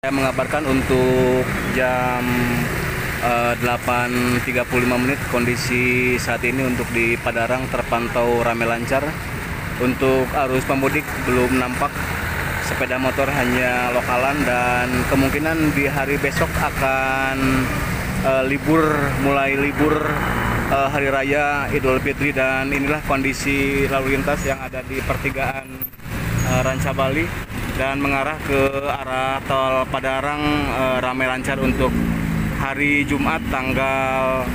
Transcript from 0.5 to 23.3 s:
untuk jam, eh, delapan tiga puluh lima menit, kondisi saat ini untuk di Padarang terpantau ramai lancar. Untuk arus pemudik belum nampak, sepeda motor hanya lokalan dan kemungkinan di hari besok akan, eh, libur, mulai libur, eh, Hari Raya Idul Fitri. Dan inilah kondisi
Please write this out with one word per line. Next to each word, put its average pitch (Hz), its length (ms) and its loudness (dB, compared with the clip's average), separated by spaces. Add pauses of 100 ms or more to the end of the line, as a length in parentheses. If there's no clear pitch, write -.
untuk 127 800 4 (320)
jam, 127 480 0 (960)
eh, 120 400 2
delapan 123 480 0 (320)
tiga 123 240 0
puluh 123 160 2
lima 123 160 2
menit, 131 160 0 (160)
kondisi 123 880 2
saat 117 240 -2
ini 123 160 0
untuk 123 320 0
di 117 240 2
Padarang 117 560 -2
terpantau 120 720 0
ramai 117 240 0
lancar. 117 320 0 (800)
Untuk 131 560 2
arus 131 320 0
pemudik 135 400 0 (160)
belum 123 320 2
nampak, 127 320 0 (800)
sepeda 127 320 -2
motor 131 320 0
hanya 123 640 0
lokalan 123 480 0
dan 123 480 2 (160)
kemungkinan 147 640 2
di 139 160 2
hari 139 320 0
besok 147 320 0
akan, 135 1120 0 (640)
eh, 135 240 4
libur, 143 320 2 (400)
mulai 139 320 2
libur, 143 480 2 (640)
eh, 139 240 2
Hari 139 240 0
Raya 143 560 0
Idul 131 320 2
Fitri. 139 320 -2
Dan 135 400 0
inilah 139 320 0
kondisi 139 800 0